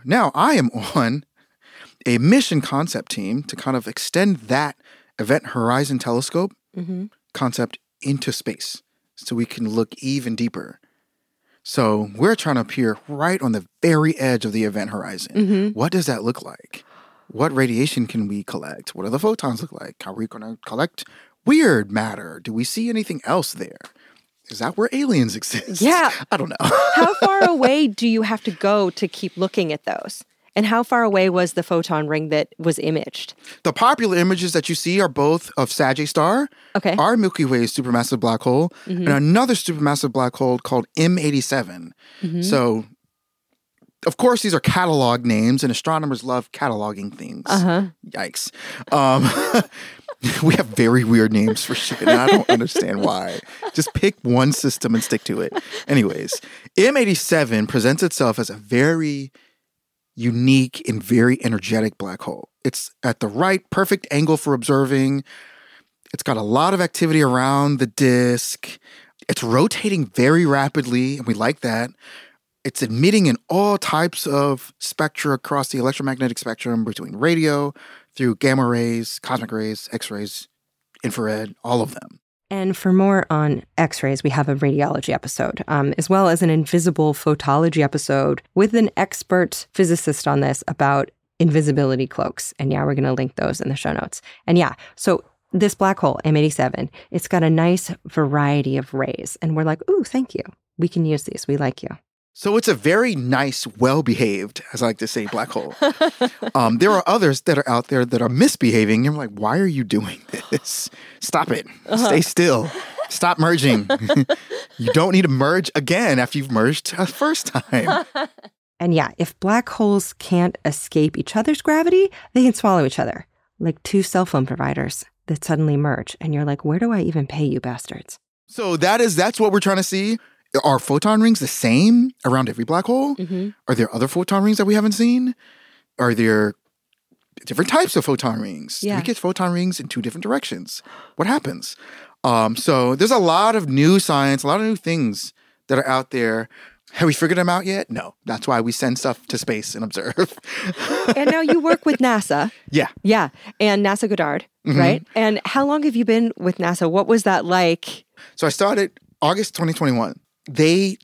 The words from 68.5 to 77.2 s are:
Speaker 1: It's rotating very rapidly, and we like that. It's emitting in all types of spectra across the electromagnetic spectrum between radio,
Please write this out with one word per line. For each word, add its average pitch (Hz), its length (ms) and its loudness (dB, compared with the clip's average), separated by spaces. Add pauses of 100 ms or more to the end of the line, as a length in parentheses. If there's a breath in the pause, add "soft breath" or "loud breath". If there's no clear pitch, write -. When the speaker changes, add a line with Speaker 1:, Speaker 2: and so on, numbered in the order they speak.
Speaker 1:
It's - 140 -4
rotating 151 640 0
very 156 400 2
rapidly, 139 720 0
and 123 80 -12
we 117 80 0
like 113 260 -2
that. 117 300 -4 (760 loud breath)
It's - 180 -8
emitting 160 440 4
in 120 100 2 (120)
all 202 300 2
types - 480 -2
of 139 520 0
spectra - 560 -4
across 139 340 -4
the 139 100 -6
electromagnetic 131 600 -2
spectrum 113 460 -4
between 101 320 -10
radio, 147 560 0 (440 loud breath)